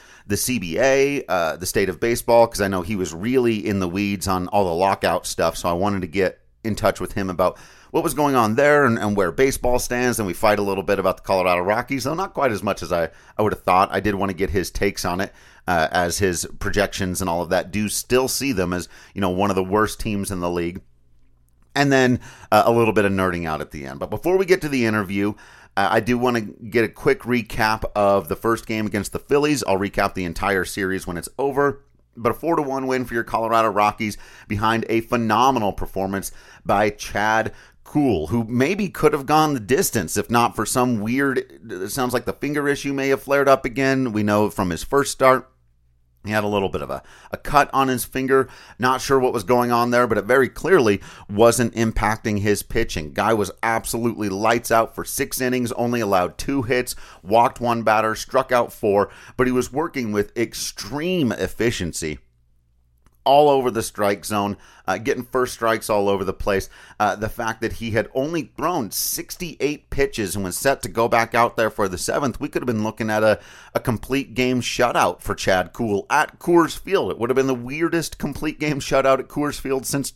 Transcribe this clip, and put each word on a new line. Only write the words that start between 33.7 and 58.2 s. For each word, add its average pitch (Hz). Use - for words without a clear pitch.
behind 110
a 113
phenomenal 113
performance 95
by 104
Chad 110
Kuhl, 110
who 117
maybe 147
could 151
have 139
gone 151
the 131
distance 107
if 101
not 120
for 110
some 123
weird, 127
it 95
sounds 123
like 120
the 95
finger 143
issue 143
may 139
have 135
flared 139
up 135
again. 131
We 107
know 104
from 92
his 80
first 139
start, 131
he 104
had 107
a 104
little 101
bit 87
of 67
a, 67
a -
cut 143
on 135
his 127
finger. 131
Not 127
sure 135
what 127
was 104
going 123
on 120
there, 123
but 110
it 98
very 123
clearly 135
wasn't 113
impacting 107
his 101
pitching. 80
Guy 104
was 101
absolutely 113
lights 110
out 113
for -
six -
innings, 127
only 120
allowed 92
two 139
hits, 123
walked 117
one 117
batter, 110
struck -